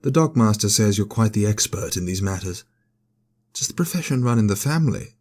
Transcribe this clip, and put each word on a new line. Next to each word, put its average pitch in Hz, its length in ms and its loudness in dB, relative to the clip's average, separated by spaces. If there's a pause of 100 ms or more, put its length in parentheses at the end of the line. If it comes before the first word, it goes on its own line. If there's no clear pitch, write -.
The 139 80 0
dockmaster 117 600 2
says 104 280 2
you're 104 80 0
quite 110 260 0
the 104 140 2
expert - 500 -2
in 90 80 -4
these 92 180 -4
matters. 95 420 -6 (880)
Does - 140 -6
the - 60 -8
profession 160 480 -2
run 120 160 2
in 110 80 4
the 101 100 2
family? 151 640 -2